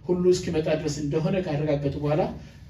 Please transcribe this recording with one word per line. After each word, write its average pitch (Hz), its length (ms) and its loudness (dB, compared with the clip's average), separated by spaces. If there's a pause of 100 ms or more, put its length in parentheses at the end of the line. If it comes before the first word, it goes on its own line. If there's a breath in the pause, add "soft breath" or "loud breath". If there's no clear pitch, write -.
ሁሉ 180 260 0
እስኪመጣ 165 440 2
ድረስ 156 240 0
እንደሆነ 156 440 0
ካረጋገጡ 147 560 0
በኋላ 147 240 2 (480 loud breath)